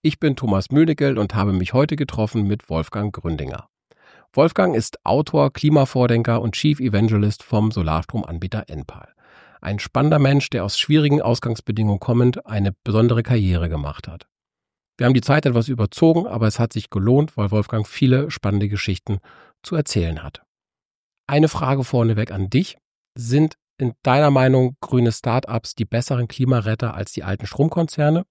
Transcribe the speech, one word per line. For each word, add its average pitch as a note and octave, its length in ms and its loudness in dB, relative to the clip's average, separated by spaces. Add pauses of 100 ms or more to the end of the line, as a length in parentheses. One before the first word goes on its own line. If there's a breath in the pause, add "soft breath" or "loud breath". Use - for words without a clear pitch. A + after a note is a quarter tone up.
Ich D#3 160 0
bin C#3+ 160 0
Thomas G2 340 -2
Möhnigel D3 480 2
und G#2 160 -2
habe G2+ 180 0
mich F2+ 220 -2
heute D3 220 0
getroffen A2 480 -4
mit G2+ 260 -4
Wolfgang G2 440 -4
Gründinger. D2+ 540 -8 (640 soft breath)
Wolfgang E3 440 2
ist - 300 -4
Autor, C#3+ 460 2
Klimavordenker B2 880 2
und A#2 140 -4
Chief D3 260 0
Evangelist G#2+ 640 0
vom G#2+ 280 0
Solarstromanbieter F2 1000 -4
N E2 160 -10
pal. - 280 -20 (460 soft breath)
Ein G#2 200 -6
spannender D3 400 2
Mensch, C#3 320 2
der A2+ 120 -2
aus G2+ 160 -4
schwierigen D3+ 420 2
Ausgangsbedingungen A2 800 -2
kommend B2 460 2
eine G2+ 280 -2 (100)
besondere A2+ 400 2
Karriere F#2 460 2
gemacht D2 380 -6
hat. - 200 -16 (680)
Wir B2 100 2
haben C3 80 4
die A#2 60 4
Zeit C#3+ 260 2
etwas A#2 200 2
überzogen, D#3 600 2
aber A2+ 200 0
es - 120 -2
hat A2+ 140 -2
sich - 180 -8
gelohnt, B2+ 440 2
weil G2+ 160 -2
Wolfgang G#2+ 340 -2
viele C3+ 440 2
spannende G2+ 400 -2
Geschichten G2+ 480 -4 (460 soft breath)
zu - 120 -8
erzählen E2+ 480 -2
hat. - 200 -16 (840)
Eine D3 240 4
Frage C3+ 340 -2
vorneweg A#2 480 0
an G2 180 -4
dich. D3+ 280 0 (380)
Sind C3 400 0 (220)
in B2 160 -4 (100)
deiner C#3 280 4
Meinung C3 480 4
grüne A#2+ 320 2
Start-ups A#2 640 -4
die A2+ 120 -4
besseren A#2+ 420 -2
Klimaretter A#2+ 680 -2
als G2+ 180 -8
die - 120 -10
alten G2 240 -6
Stromkonzerne? D#3+ 840 0